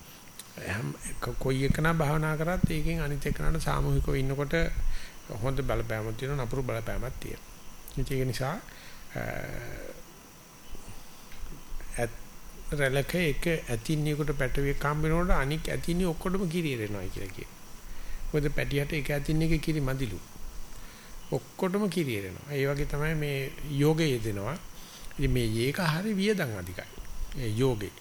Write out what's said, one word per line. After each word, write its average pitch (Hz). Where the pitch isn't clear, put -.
හැම, 110
කොයි 135
එකනා 156
භාවනා 156
කරත් 175
ඒකෙන් 160
අනිත් 143
එකනට 151
සාමූහිකව 143
ඉන්නකොට 139
හොඳ 131
බලපෑමක් 110
තියෙනවා, 135
නපුරු 127
බලපෑමක් 113
තියෙනවා. -
ඉතින් -
ඒක 131
නිසා, 131
අ, 60
ඇත්, 117
රැළක 139
එක 160
ඇතින්නියෙකුට 147
පැටවියෙක් 139
හම්බ 151
වෙනකොට 170
අනික් 151
ඇතින්නිය 170
ඔක්කොටම 180
කිරියරෙනවා 127
කියලා 98
කියනවා. -
මොකද 147
පැටියට 143
එක 156
ඇතින්නියක 156
කිරි 156
මදිලු. 131
ඔක්කොටම 185
කිරියරෙනවා. 113
ඒ 139
වගේ 143
තමයි 147
මේ 143
යෝගයේ 151
යෙදෙනවා. 110
ඉතින් 139
මේ 123
ඒක 127
හරි 175
වියදම් 190
අධිකයි. 90
ඒ 120
යෝගේ. 110